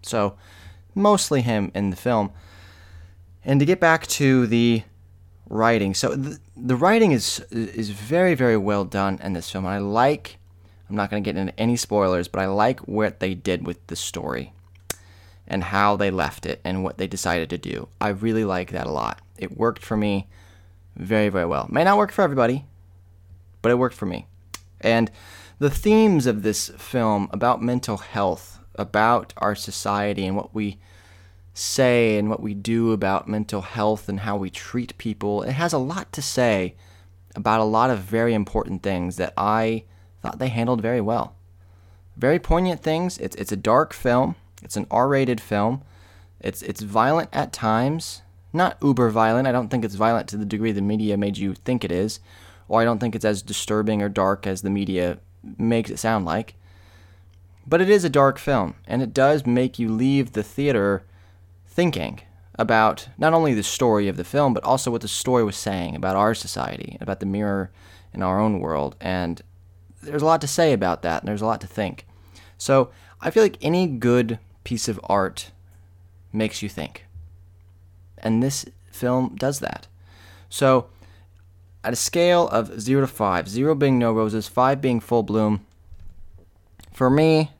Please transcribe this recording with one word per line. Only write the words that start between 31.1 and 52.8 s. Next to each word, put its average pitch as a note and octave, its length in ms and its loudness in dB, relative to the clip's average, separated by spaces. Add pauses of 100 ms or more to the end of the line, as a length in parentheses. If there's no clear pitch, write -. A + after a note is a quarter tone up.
say A#2+ 640 2
and G#2 140 0
what G#2+ 100 -4
we G#2 140 -6
do A2+ 380 0
about G2 360 0
mental G#2+ 340 -4
health G#2+ 460 -2
and G2 120 -6
how G#2 160 -4
we F#2+ 140 -6
treat - 480 -8
people, G#2 440 -4
it A#2 100 -4
has E3 200 -2
a D#3 60 0
lot D3 340 -6
to C#3+ 100 -10
say G#2 540 0 (580)
about A2 260 0
a A2 40 2
lot A2 260 2
of A2+ 80 0
very A2+ 360 0
important G2+ 500 -4
things F2+ 320 -4
that F2+ 200 -4
I A2 460 0 (400)
thought - 160 -8
they B2+ 100 -2
handled A#2 320 0
very A#2 200 -2
well. A2+ 340 -2 (840)
Very D3+ 220 2
poignant E3+ 440 0
things. E3+ 360 -2
It's, - 160 -8
it's - 180 -8
a - 40 -2
dark C3+ 360 2
film. B2+ 440 0 (260)
It's - 140 -10
an G#2 140 -4
R-rated B2+ 500 2
film. A2 420 -2 (560)
It's, - 220 -8
it's - 220 -8
violent A#2 500 2
at - 180 -2
times. B2 680 -2 (320)
Not F3+ 300 0
uber B2 260 4
violent. A2+ 400 2
I B2 40 2
don't A#2+ 160 0
think B2 160 -2
it's G2 100 -6
violent A2 340 2
to G#2 80 -8
the G#2+ 80 -4
degree G#2+ 280 -2
the G2 100 -2
media G#2 340 0
made G2+ 220 -2
you G2 160 -2
think - 280 -4
it F2 80 -6
is, F#2 300 -2 (480)
or A2+ 140 4